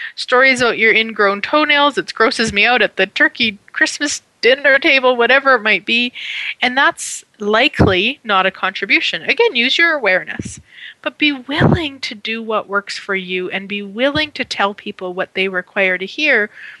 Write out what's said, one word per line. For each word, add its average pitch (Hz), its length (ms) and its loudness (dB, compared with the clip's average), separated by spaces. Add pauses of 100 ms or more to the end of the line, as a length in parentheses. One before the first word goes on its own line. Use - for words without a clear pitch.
(140)
stories 254 460 2
about 226 180 0
your 220 140 4
ingrown 208 500 0
toenails. 294 560 2
It - 160 -6
grosses 226 380 0
me 202 120 2
out 240 180 4
at 185 140 0
the 190 100 2
turkey 226 520 0 (140)
Christmas - 500 -2 (180)
dinner 277 380 4
table," 262 380 2
whatever 262 380 4
it 220 80 0
might 208 220 0
be. 240 280 -2 (500)
And 247 160 0
that's - 460 -2 (160)
likely 214 840 2
not 190 240 2
a 185 60 0
contribution. 196 680 -2
Again, 339 340 0
use 240 220 2
your 339 160 2
awareness. 185 680 -2 (420)
But - 160 -10
be 302 140 0
willing 277 680 -2
to - 140 -10
do 226 280 -8
what 220 260 -4
works 196 300 -6
for - 160 -6
you 185 360 -4
and 190 180 -8
be 202 140 -6
willing 220 500 -4
to 262 120 -8
tell 202 300 -2
people 190 380 -10
what 180 220 -8
they 190 140 -2
require 185 500 -2
to 185 80 -8
hear 254 440 -2 (300)